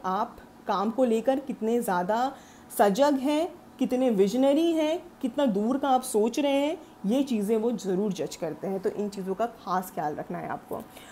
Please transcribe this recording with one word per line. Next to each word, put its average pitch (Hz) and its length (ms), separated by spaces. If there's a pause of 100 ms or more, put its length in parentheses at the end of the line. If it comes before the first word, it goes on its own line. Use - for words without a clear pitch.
आप 196 320 (300)
काम 202 240
को 262 140
लेकर 226 340
कितने 233 420
ज़्यादा 208 560 (420)
सजग 247 360
हैं, 294 400 (240)
कितने 254 320
visionary 262 640
हैं, 320 400 (100)
कितना 277 240
दूर 220 320
का 285 100
आप 254 140
सोच 226 360
रहे 285 140
हैं, 285 300 (240)
ये 247 160
चीज़ें 226 340
वो 220 160
ज़रूर 190 400
judge 156 240
करते 156 300
हैं। 190 140
तो 202 100
इन 208 180
चीज़ों 190 260
का 220 120
ख़ास 185 480
ख्याल 151 200
रखना 175 240
है 160 100
आपको। - 340 (300)